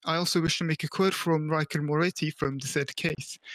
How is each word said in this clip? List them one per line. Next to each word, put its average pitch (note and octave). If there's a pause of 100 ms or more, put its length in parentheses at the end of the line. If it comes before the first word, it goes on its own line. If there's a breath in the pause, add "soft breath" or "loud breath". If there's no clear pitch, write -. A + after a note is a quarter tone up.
I D#3+
also F3
wish D#3+
to F3
make D#3+
a D3+
quote F#3+
from D#3
Riker D#3
Moretti D3+
from C#3
the C3+
said C#3
case. - (160 loud breath)